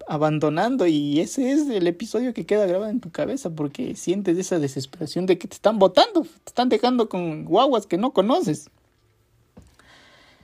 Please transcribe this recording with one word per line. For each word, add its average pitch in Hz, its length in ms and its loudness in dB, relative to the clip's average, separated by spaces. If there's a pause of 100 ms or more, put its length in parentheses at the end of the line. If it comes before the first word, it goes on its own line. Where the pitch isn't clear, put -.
abandonando", 156 800 0
y 147 320 2
ese 247 320 -2
es 294 180 0
el 190 160 0
episodio 226 480 -4
que 180 140 -10
queda 208 180 2
grabado 190 240 -2
en 240 100 -4
tu 165 120 -12
cabeza 190 400 -6
porque 151 440 -6
sientes 185 440 -2
esa 190 180 -2
desesperación 147 720 -6
de 175 100 4
que - 100 -14
te - 60 -16
están 220 240 2
botando, 294 460 4
te - 240 -16
están 254 200 0
dejando 247 420 2
con 160 360 -6
guaguas 220 400 2
que 175 140 -2
no 240 120 0
conoces? 208 600 0 (1700)